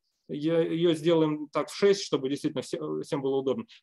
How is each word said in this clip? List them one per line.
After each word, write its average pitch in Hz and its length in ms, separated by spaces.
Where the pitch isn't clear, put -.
я, 156 320
её 165 320
сделаем 151 580
так 151 180
в - 60
шесть, 196 280
чтобы 135 260
действительно 143 320
всё-, - 180
всем 147 180
было 135 160
удобно. 127 280